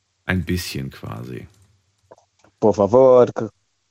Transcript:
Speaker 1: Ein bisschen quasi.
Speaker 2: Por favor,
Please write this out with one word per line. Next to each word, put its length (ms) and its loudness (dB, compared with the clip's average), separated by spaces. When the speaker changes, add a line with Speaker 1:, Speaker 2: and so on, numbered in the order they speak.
Speaker 1:
Ein 180 -4
bisschen 460 -8
quasi. 580 -16
Speaker 2:
Por 140 2
favor, 520 4